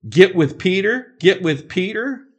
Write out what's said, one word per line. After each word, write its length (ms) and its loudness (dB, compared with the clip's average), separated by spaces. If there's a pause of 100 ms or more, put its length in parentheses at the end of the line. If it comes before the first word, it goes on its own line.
Get 260 4
with 240 0
Peter. 600 -2
Get 240 2
with 260 -4
Peter 560 -6 (140)